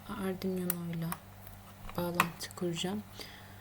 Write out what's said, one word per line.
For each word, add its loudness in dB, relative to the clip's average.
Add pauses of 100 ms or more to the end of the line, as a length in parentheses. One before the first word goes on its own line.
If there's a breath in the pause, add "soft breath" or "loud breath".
Arduino 2
ile 2 (920)
bağlantı 2
kuracağım. 2 (580 loud breath)